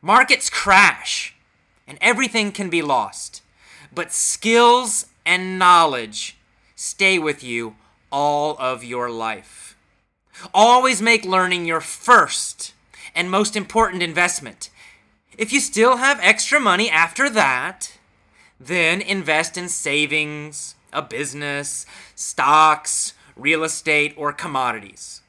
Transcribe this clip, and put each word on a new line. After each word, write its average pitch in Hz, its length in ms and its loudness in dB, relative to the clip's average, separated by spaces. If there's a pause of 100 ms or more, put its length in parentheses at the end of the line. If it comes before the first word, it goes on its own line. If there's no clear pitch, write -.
Markets 233 480 2
crash - 840 2 (520)
and 139 140 -20
everything 220 500 0
can 190 200 -8
be 170 100 0
lost, 127 640 -4 (520)
but 170 160 -8
skills 240 920 2 (220)
and 185 320 -2
knowledge 151 800 2 (380)
stay 190 420 0
with 151 260 -4
you 117 320 -6 (340)
all 147 480 -2
of 127 240 -4
your 123 280 -8
life. 113 680 -10 (760)
Always 240 480 6
make 220 240 2
learning 180 400 0
your 165 160 -2
first - 920 0 (400)
and 175 160 -4
most 214 260 0
important 190 460 -2
investment. 165 680 -4 (720)
If 220 120 -4
you 269 100 0
still 247 360 2
have 269 240 0
extra 214 400 2
money 208 300 2
after 170 400 0
that, 160 680 -2 (640)
then 170 400 -2
invest 160 560 -2
in 180 120 -10
savings, 151 1040 -6 (180)
a 147 100 -6
business, 143 840 -10 (280)
stocks, - 1000 2 (200)
real 156 300 -2
estate, 151 520 -2
or 147 160 -4
commodities. 123 960 -8